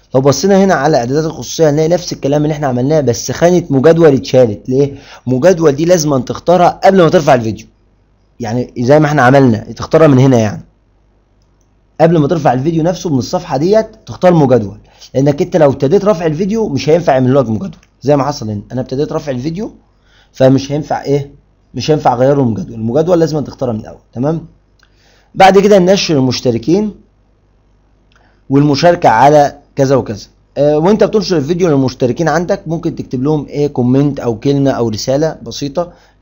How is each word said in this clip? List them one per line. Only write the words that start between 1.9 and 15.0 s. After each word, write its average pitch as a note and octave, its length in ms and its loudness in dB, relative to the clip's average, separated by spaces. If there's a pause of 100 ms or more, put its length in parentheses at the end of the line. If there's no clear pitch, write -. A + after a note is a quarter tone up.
الكلام C#3+ 300 -2
اللي D3+ 100 -2
احنا D3 140 -6
عملناه، C3 340 0
بس A#2+ 320 -4
خانه F3 380 2
مجدول D3+ 440 4
اتشالت. A#2+ 540 0
ليه؟ C#3 260 -2 (320)
مجدول D#3 460 2
دي C#3 120 -2
لازم E3 280 0
أن B2+ 120 -2
تختارها E3+ 600 0
قبل F#3+ 180 4
ما D#3+ 60 4
ترفع D3 260 4
الفيديو، A2 320 -4 (720)
يعني A#2 380 -6
زي C3 220 2
ما D#3 60 2
احنا C#3+ 160 0
عملنا B2+ 360 4
تختارها D#3 480 0
من C3+ 120 6
هنا، C3 200 4
يعني G2 260 -2 (1400)
قبل E3 180 2
ما C#3+ 100 2
ترفع D3+ 240 0
الفيديو D3+ 300 -2
نفسه F3 280 -4
من C3+ 80 0
الصفحه D#3+ 380 -6
ديت G3 300 2 (200)
تختار F3+ 280 0
مجدول، A#2+ 440 0 (360)